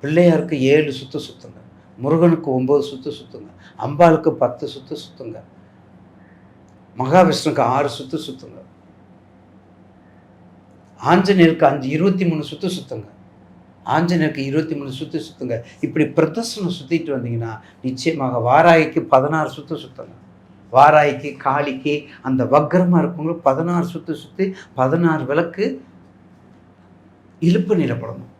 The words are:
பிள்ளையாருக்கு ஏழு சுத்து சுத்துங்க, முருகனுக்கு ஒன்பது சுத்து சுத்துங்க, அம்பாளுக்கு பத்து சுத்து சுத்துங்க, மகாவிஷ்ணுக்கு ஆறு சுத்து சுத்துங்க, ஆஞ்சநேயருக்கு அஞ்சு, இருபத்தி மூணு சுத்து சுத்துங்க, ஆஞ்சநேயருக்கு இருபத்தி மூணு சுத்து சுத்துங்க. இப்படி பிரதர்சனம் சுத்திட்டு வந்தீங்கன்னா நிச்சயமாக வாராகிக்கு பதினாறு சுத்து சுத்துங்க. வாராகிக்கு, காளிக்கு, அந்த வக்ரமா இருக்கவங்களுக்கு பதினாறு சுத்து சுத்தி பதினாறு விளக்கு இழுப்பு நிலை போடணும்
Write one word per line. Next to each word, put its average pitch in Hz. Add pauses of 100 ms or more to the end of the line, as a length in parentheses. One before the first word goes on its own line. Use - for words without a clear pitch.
பிள்ளையாருக்கு 160 (180)
ஏழு 151 (100)
சுத்து -
சுத்துங்க, - (440)
முருகனுக்கு 160
ஒன்பது 135
சுத்து 139
சுத்துங்க, - (340)
அம்பாளுக்கு 156 (100)
பத்து 127
சுத்து 139
சுத்துங்க, - (1600)
மகாவிஷ்ணுக்கு 147 (120)
ஆறு 147
சுத்து -
சுத்துங்க, - (2500)
ஆஞ்சநேயருக்கு 175
அஞ்சு, 139
இருபத்தி 180
மூணு 151
சுத்து 180
சுத்துங்க, 127 (880)
ஆஞ்சநேயருக்கு 156
இருபத்தி 156
மூணு 139
சுத்து 160
சுத்துங்க. 123 (300)
இப்படி 151 (120)
பிரதர்சனம் 180
சுத்திட்டு 160
வந்தீங்கன்னா 117 (320)
நிச்சயமாக 131
வாராகிக்கு 160 (120)
பதினாறு 143
சுத்து 147
சுத்துங்க. - (640)
வாராகிக்கு, 147 (140)
காளிக்கு, 143 (320)
அந்த 127 (120)
வக்ரமா 175
இருக்கவங்களுக்கு 160
பதினாறு 170
சுத்து 160
சுத்தி - (340)
பதினாறு 156
விளக்கு 170 (1800)
இழுப்பு 185 (100)
நிலை 120
போடணும் -